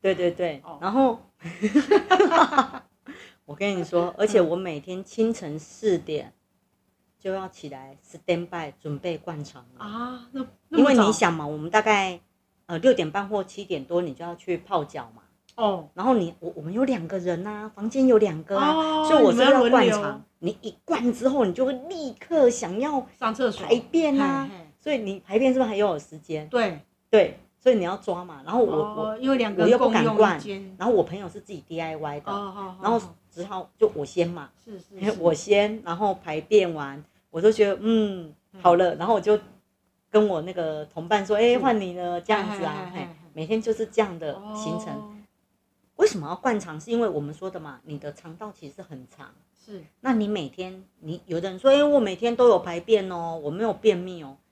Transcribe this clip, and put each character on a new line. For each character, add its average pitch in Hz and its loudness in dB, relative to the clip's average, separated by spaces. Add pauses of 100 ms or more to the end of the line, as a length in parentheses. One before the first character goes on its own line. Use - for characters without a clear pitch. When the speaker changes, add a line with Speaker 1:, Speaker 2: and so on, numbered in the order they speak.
Speaker 1:
对， 190 2
对， 175 0
对。 165 -6
Speaker 2:
哦。 160 -16
Speaker 1:
然 185 -4
后， 247 2 (1040)
<laughs> - -2
我 147 -16
跟 196 -2
你 170 -2
说， 175 -2
而 214 2
且 208 4
我 170 2
每 175 -6
天 185 -12
清 226 -2
晨 156 -10
四 180 -2
点 143 -8 (840)
就 190 -8
要 190 -6
起 156 -16
来 135 -18
stand 170 -4
by 165 -10
准 147 -8
备 170 -6
灌 151 -12
肠 131 -20 (120)
了。 220 -14
Speaker 2:
啊， 240 -10
那， 262 -8 (220)
那 311 0
么 277 10
早？ 285 4
Speaker 1:
因 254 6
为 208 6
你 214 2
想 190 2
嘛， 151 -6
我 151 -8
们 156 -8
大 214 2
概， 196 0 (460)
呃， 170 -8
六 254 4
点 160 -2
半 196 -6
或 202 -4
七 196 -12
点 165 -8
多 175 -2
你 160 -6
就 143 -14
要 170 -12
去 170 -6
泡 175 -4
脚 131 -12
嘛。 113 -20 (320)
Speaker 2:
哦。 196 -2
Speaker 1:
然 185 -6
后 262 4
你， 175 -2
我， 175 -10
我 156 -14
们 160 -10
有 240 0
两 233 -2
个 190 -6
人 175 -4
啊， 214 -12
房 208 -8
间 262 2
有 247 8
两 180 0
个 196 -4
啊， 285 2
Speaker 2:
哦， 311 0
Speaker 1:
所 311 6
以 262 8
我 190 8
是 233 2
要 254 6
灌 - -
肠。 - -
Speaker 2:
你 - -
们 240 6
要 214 0
轮 143 -4
流。 139 -12 (180)
Speaker 1:
你 175 -6
一 214 -12
灌 247 -2
之 254 0
后， 269 2
你 185 -2
就 254 0
会 269 -2 (160)
立 320 -10
刻 294 4
想 196 -6
要 285 -2 (120)
Speaker 2:
上 220 -2
厕 254 -2
所。 190 -10
Speaker 1:
排 240 4 (100)
便 311 2
啊， 269 0
Speaker 2:
嘿， 190 -18
嘿。 165 -20 (100)
Speaker 1:
所 302 -4
以 269 0
你 196 -6
排 208 0
便 262 4
是 262 2
不 262 4
是 226 -2
还 202 -4
有 202 2
时 156 -20
间？ 151 -8
Speaker 2:
对。 202 -2 (300)
Speaker 1:
对， 208 4 (200)
所 254 4
以 240 6
你 196 0
要 170 -4
抓 180 -6
嘛。 151 -20
然 143 -10
后 233 2
我， 156 -2
Speaker 2:
哦， 151 -2
Speaker 1:
我， 214 -6
Speaker 2:
因 262 -2
为 269 2
两 220 -2
个 180 0
人 233 6
共 240 4
用 226 4
一 - 2
间。 - -
Speaker 1:
我 233 2
又 214 -2
不 - -2
敢 196 4
灌， 196 -14
然 190 -4
后 247 2
我 196 4
朋 - -6
友 196 -10
是 175 -16
自 - -18
己 156 -16
D 165 -10
I 160 -8
Y 147 -10
的， 190 -10
Speaker 2:
哦， 202 -8
好， 190 -12
好， 185 -18
Speaker 1:
然 202 0
后 233 2 (300)
只 170 -12
好 190 -12
就 220 2
我 151 -6
先 170 0
嘛。 165 -12 (160)
Speaker 2:
是， 208 -18
是， 190 -20
是。 190 -2
Speaker 1:
我 170 4
先， 202 2
然 170 -6
后 196 0
排 160 -8
便 185 4
完， 143 -10 (240)
我 160 -8
就 208 6
觉 214 4
得， 196 -2
嗯， 202 0 (200)
Speaker 2:
嗯。 190 -20
Speaker 1:
好 175 8
了， 175 4
然 165 -4
后 226 4
我 202 2
就 208 4 (720)
跟 214 4
我 175 -2
那 175 -10
个 156 -6
同 165 -12
伴 202 2
说 208 0
，“哎， 240 6
Speaker 2:
是。 247 2
Speaker 1:
换 240 2
你 180 -8
了。” 175 -4
这 214 0
样 202 0 (140)
子 190 -6
啊， 151 -8
Speaker 2:
嘿， 185 -12
嘿， - -10
嘿， - -
Speaker 1:
嘿， - -8
Speaker 2:
嘿。 170 -18 (200)
Speaker 1:
每 160 -8
天 220 -2
就 220 -4
是 220 -2
这 - -2
样 190 -2
的 156 -8 (220)
行 214 -6
程。 214 -12
Speaker 2:
哦。 214 -12 (840)
Speaker 1:
为 403 4
什 226 -2
么 147 -10
要 175 -8
灌 226 -2
肠？ 156 -14
是 190 -20
因 233 0
为 226 2
我 147 -2
们 143 -8
说 170 -12
的 185 -12
嘛， 143 -16
你 147 -12
的 147 -12
肠 160 -20
道 214 -14
其 147 -20
实 - -20
很 135 -18
长。 - -20 (320)
Speaker 2:
是。 196 -18 (160)
Speaker 1:
那 262 -2
你 214 0
每 185 -4
天， 185 -12 (180)
你， 160 -10
有 170 -4
的 190 -6
人 185 -12
说 269 4
，“哎， 294 6
我 294 4
每 202 0
天 233 -2
都 240 8
有 202 8
排 175 -4
便 196 2
哦， 170 -6
我 147 -6
没 180 -6
有 226 0
便 202 2
秘 175 -10
哦。” 135 -18 (160)